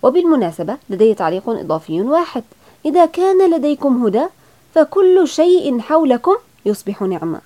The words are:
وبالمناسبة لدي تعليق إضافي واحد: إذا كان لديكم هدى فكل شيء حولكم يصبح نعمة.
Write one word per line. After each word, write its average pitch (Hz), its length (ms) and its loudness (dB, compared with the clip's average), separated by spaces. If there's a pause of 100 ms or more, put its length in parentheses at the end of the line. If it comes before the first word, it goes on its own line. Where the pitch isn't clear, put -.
وبالمناسبة 254 720 0 (140)
لدي 208 240 2
تعليق 185 340 -4
إضافي 160 540 -6
واحد: 277 400 -2 (420)
إذا 320 220 2
كان 370 440 2
لديكم 285 560 0
هدى 220 200 -2 (480)
فكل 370 540 4
شيء 311 520 2
حولكم 302 560 0 (300)
يصبح 202 360 -6
نعمة. 165 440 -6